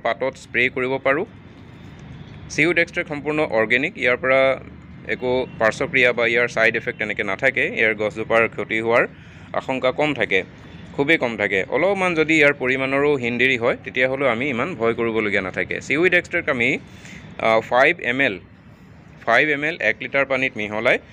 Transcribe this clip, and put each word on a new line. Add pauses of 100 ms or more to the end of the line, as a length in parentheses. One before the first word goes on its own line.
পাতত
স্প্ৰে'
কৰিব
পাৰোঁ। (1200)
চিউইড
এক্সট্ৰেক্ট
সম্পূৰ্ণ
অৰ্গেনিক,
ইয়াৰ
পৰা (480)
একো (120)
পাৰ্শ্বক্ৰিয়া
বা
ইয়াৰ
ছাইড
এফেক্ট
তেনেকৈ
নাথাকে।
ইয়াৰ
গছজোপাৰ
ক্ষতি
হোৱাৰ (460)
আশংকা
কম
থাকে, (480)
খুবেই
কম
থাকে।
অলপমান
যদি
ইয়াৰ
পৰিমাণৰো
হিনদেৰি
হয়,
তেতিয়াহ'লেও
আমি
ইমান
ভয়
কৰিবলগীয়া
নাথাকে।
চিউইড
এক্সট্ৰেক্ট
আমি, (600)
আহ,
ফাইভ
এম
এল, (840)
ফাইভ
এম
এল
এক
লিটাৰ
পানীত
মিহলাই (140)